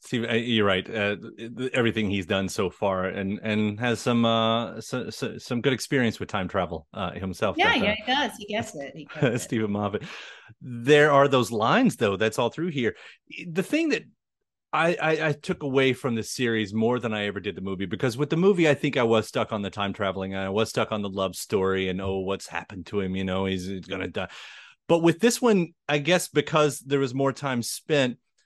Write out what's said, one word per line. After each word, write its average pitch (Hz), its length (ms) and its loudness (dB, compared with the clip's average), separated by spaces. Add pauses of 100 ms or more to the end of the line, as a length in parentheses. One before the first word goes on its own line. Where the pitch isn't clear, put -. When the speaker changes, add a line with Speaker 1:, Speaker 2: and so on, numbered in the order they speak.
Speaker 1:
Steve, 117 280 -2
uh, 117 60 2
you're 113 320 4
right. 92 200 4
Uh, 104 300 0
th-, 113 400 -14
th-, 127 160 -4
everything 110 380 2
he's 98 160 -2
done 98 200 0
so 95 220 -2
far, 95 380 -2
and, 98 360 -4
and 107 380 -2
has 120 200 0
some, 120 260 2
uh, 113 520 0
so, 123 300 -8
so, 107 300 -8
some 120 240 -4
good 135 100 2
experience 123 480 0
with 95 80 -8
time 95 180 -2
travel, 87 460 -2
uh, 95 200 -6
himself, 95 440 -4
Speaker 2:
Yeah, 381 120 2
Speaker 1:
that, 427 120 2
uh, 202 40 0
Speaker 2:
yeah, 208 100 0
he 220 180 -6
does. 269 240 0
He - 80 -14
gets 214 300 -6
it. 139 200 -10
He 160 120 -14
gets - 100 -16
Speaker 1:
<laughs> 151 80 -2
Speaker 2:
it. 120 140 2
Speaker 1:
Stephen 110 340 -2
Moffat. 101 300 -2 (580)
There 131 500 4
are 139 160 8
those 127 240 4
lines, 139 460 2
though. 101 220 2
That's 107 200 0
all 120 120 0
through 165 180 -4
here. 131 280 -2 (520)
The 175 140 -2
thing 311 280 0
that 190 120 -2 (720)
I, 165 260 2
I, 160 280 0
I 151 40 2
took - 300 -6
away 135 320 4
from 120 220 -2
the 110 60 -2
series 110 520 0
more 113 240 2
than 110 160 -4
I 104 100 -2
ever 101 160 -4
did 92 160 -6
the 95 60 -8
movie, 95 240 -4
because 110 320 -2
with 143 100 -2
the 160 80 0
movie, 175 320 4
I 143 60 6
think 143 240 0
I 123 60 4
was 113 220 4
stuck 113 280 -4
on 104 80 -4
the 98 80 -6
time 101 240 -4
traveling, 95 400 -4
and 95 80 -4
I 95 80 -4
was 107 180 0
stuck 113 240 -2
on 107 80 -2
the 101 80 -6
love 95 260 -2
story, 95 540 0
and, 92 140 -4
oh, 98 160 -2
what's 95 280 -4
happened 87 400 -12
to 101 140 -4
him? 92 160 -4
You 95 80 -2
know, 95 220 0
he's, 92 220 -4
he's 95 180 -10
gonna 95 220 -6
die. 90 200 -6 (580)
But 170 120 4
with 165 200 4
this 226 220 2
one, 202 280 4 (200)
I 147 80 2
guess 170 320 0
because 151 520 2
there 139 200 0
was 127 140 -2
more 135 180 2
time 127 300 -4
spent, 131 560 0 (280)